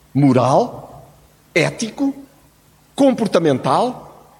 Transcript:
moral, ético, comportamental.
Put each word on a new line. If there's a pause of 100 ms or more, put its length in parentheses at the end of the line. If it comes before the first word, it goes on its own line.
(140)
moral, (440)
ético, (800)
comportamental. (320)